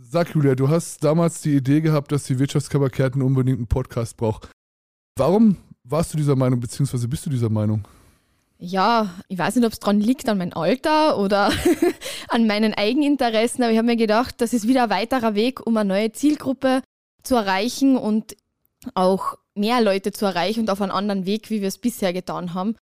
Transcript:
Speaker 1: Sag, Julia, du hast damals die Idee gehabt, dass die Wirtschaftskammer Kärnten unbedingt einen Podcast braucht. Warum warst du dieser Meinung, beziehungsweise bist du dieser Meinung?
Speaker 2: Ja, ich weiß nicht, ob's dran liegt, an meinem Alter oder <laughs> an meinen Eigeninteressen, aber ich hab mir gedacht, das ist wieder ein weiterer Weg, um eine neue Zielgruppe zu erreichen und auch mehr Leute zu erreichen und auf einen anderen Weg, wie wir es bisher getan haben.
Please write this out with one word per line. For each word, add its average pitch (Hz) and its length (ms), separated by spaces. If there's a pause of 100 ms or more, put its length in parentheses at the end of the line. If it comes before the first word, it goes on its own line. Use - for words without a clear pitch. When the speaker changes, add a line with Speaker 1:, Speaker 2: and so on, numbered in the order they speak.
Speaker 1:
Sag, 135 340
Julia, 139 200
du 131 140
hast 165 340
damals 160 380
die 147 160
Idee 139 240
gehabt, 156 320
dass 143 120
die 131 140
Wirtschaftskammer 139 520
Kärnten 135 320
unbedingt 131 360
einen 117 80
Podcast - 500
braucht. - 340 (680)
Warum 185 400 (260)
warst 151 300
du 160 60
dieser 143 180
Meinung, 127 240
beziehungsweise 120 480
bist 131 180
du 165 40
dieser 120 180
Meinung? 107 400 (680)
Speaker 2:
Ja, 190 560 (140)
ich 185 100
weiß 175 180
nicht, 240 80
ob's 220 160
dran 208 200
liegt, 240 280
an 208 100
meinem 175 140
Alter 302 680
oder 294 320 (400)
<laughs> - 380
an 233 180
meinen 214 280
Eigeninteressen, 247 920
aber 226 80
ich 226 60
hab 226 80
mir 233 100
gedacht, 226 440
das 233 120
ist 214 160
wieder 254 160
ein 214 60
weiterer 226 440
Weg, 233 320
um 233 100
eine 214 120
neue 208 240
Zielgruppe 269 680 (400)
zu - 120
erreichen 233 600
und 214 400 (580)
auch 185 420 (180)
mehr 226 260
Leute 196 320
zu - 120
erreichen 190 360
und 214 100
auf 196 100
einen 190 120
anderen 196 340
Weg, 208 240
wie 214 100
wir 196 80
es - 100
bisher 202 340
getan 175 420
haben. 196 220 (160)